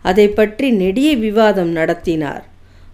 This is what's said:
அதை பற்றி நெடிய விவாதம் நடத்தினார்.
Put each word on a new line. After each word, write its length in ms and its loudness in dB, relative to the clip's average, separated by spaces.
அதை 280 4
பற்றி 420 0
நெடிய 460 0
விவாதம் 520 0
நடத்தினார். 760 -4